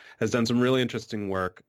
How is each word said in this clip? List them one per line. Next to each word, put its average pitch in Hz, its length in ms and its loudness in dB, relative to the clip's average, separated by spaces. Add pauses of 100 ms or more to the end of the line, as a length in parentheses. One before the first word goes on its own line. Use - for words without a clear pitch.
(200)
has 110 120 0
done 120 140 2
some 120 140 2
really 127 220 4
interesting 110 480 -6
work 92 400 -4